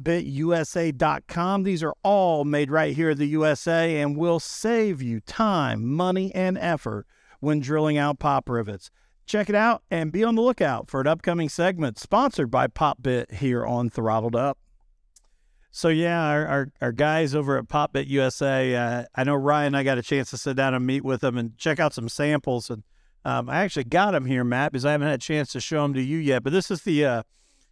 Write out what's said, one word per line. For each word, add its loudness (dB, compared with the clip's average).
bit 0
U -2
S -2
A 0
dot 0
com. 0
These 0
are -2
all 4
made 0
right 2
here 2
in 0
the 0
U 2
S 2
A 2
and 0
will 2
save -2
you -4
time, 0
money, 0
and 0
effort -4
when 0
drilling 0
out 0
pop 0
rivets. -4
Check 0
it 0
out 2
and -2
be 0
on 2
the 4
lookout 0
for -2
an 2
upcoming 0
segment -2
sponsored 0
by 2
Pop -2
Bit -2
here -2
on -2
Throttled 0
Up. 0
So, -2
yeah, 0
our, 0
our, 0
our -2
guys 2
over 0
at -8
Pop 0
Bit -2
U 2
S 0
A, 0
uh, -2
I 0
know 2
Ryan 2
and 0
I 0
got 0
a -4
chance -2
to -10
sit -4
down 2
and 0
meet -2
with -2
them 0
and -6
check -2
out 2
some -6
samples. -2
And, -10
um, -2
I -2
actually -2
got 2
'em 0
here, 0
Matt, 0
because -2
I 2
haven't 2
had 0
a -6
chance -2
to -8
show -2
'em 0
to -2
you -2
yet. 2
But -2
this 0
is -6
the, 2
uh, 0